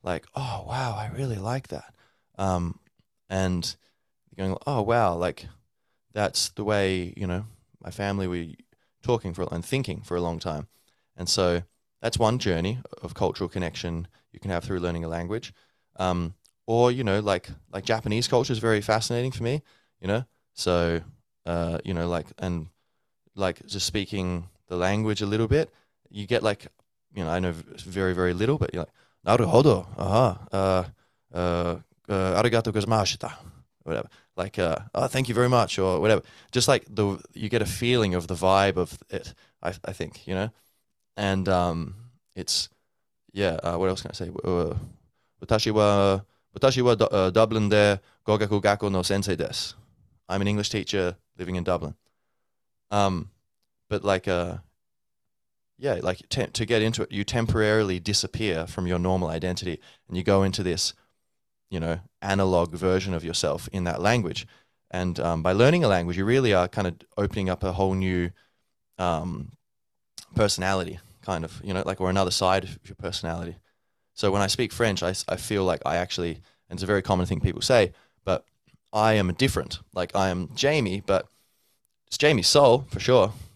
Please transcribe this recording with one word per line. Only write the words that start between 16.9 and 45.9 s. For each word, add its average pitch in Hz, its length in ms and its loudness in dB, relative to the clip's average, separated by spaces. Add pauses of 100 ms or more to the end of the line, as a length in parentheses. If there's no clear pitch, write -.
you 127 120 -4
know, 101 160 0
like, 101 300 -2 (220)
like 98 140 -8
Japanese 110 420 0
culture 123 260 2
is 110 60 -2
very 110 220 2
fascinating 117 500 0
for 107 120 -8
me, 135 180 -2 (380)
you 90 80 -8
know? 110 160 0 (300)
So, 85 480 0 (440)
uh, 85 380 -2
you 95 100 -4
know, 85 140 -2
like, 85 200 -4 (100)
and, 85 300 -4 (680)
like, 92 320 -4
just 101 180 -6
speaking 90 640 -4 (200)
the 90 100 -6
language 104 440 0
a 104 40 -2
little 107 220 0
bit, 143 220 0 (400)
you 104 160 -12
get, 120 180 0
like, 104 240 -2 (460)
you 98 100 -6
know, 80 60 -4
I 87 100 0
know 90 120 0
v-, 80 120 -10 (140)
very, 92 360 -2
very 90 200 2
little, 117 240 0
but - 160 -4
you're 85 100 -6
like, - 560 -2
"Naruhodo, 98 460 6 (120)
aha, 98 540 0
uh, 95 320 2 (500)
uh, 87 420 -2 (320)
uh, 95 340 0
arigatou 113 300 2
gozaimashita," 104 600 0 (520)
whatever. 71 240 -6 (300)
Like, 87 200 -6
uh, 85 200 0 (180)
"Oh, 131 120 0
thank 131 220 -2
you 113 60 -2
very 123 140 4
much," 117 280 2
or 92 220 2
whatever. 104 220 4 (300)
Just, 123 160 2
like, 135 220 4
the, 101 300 0 (140)
you 104 160 -8
get 117 120 0
a 101 40 0
feeling 107 500 0
of 85 120 -2
the 90 80 -4
vibe 95 420 4
of 87 200 -4 (120)
it, - 240 -10 (280)
I, 87 120 -4 (120)
I 98 80 -8
think, - 320 -10
you 95 100 -6
know? 104 160 -2 (640)
And, 95 320 0
um, 87 460 0 (400)
it's, - 340 -4 (640)
yeah, 95 300 0
uh, 85 140 -2
what 92 120 2
else 95 120 -2
can - 100 -10
I - 20 -12
say? 85 160 -8 (140)
Uh, 87 320 0 (680)
"Watashi 110 280 0
wa, 101 500 4 (360)